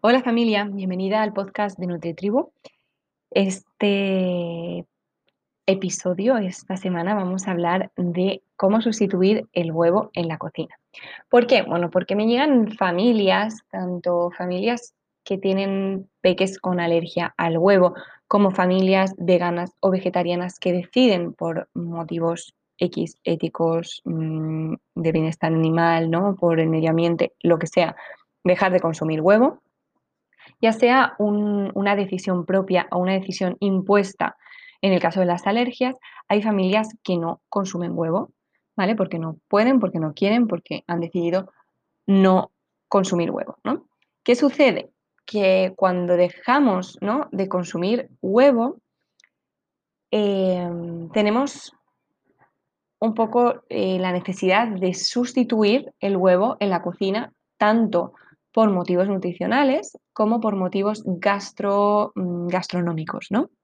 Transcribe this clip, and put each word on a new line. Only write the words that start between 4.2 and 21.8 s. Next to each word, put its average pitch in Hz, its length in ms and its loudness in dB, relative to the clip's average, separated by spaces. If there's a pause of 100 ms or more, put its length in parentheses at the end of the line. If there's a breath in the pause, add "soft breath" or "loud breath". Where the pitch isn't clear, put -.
episodio, 190 760 -2
esta 185 380 -6
semana 185 380 -2
vamos 190 320 -4
a 190 60 -4
hablar 175 420 -2
de 185 480 -2 (140)
cómo 208 240 2
sustituir 208 720 0
el 170 180 -2
huevo 170 440 2
en 175 120 -2
la 160 120 -6
cocina. - 360 -10 (540 loud breath)
¿Por 240 180 4
qué? 240 160 4
Bueno, 170 260 -2
porque 185 280 -2
me 214 100 0
llegan 240 460 2
familias, 202 1000 0
tanto 175 600 -4
familias 190 600 -4 (300)
que 196 160 -4
tienen 196 720 -2 (100)
peques 190 380 0
con 180 220 -2
alergia 170 560 -2
al 165 220 0
huevo, 180 360 4 (320 loud breath)
como 202 240 4
familias 190 680 2
veganas 175 600 0
o 196 140 2
vegetarianas 180 680 -2
que 180 140 -2
deciden 180 600 0
por 165 420 -6
motivos 170 840 -6 (200)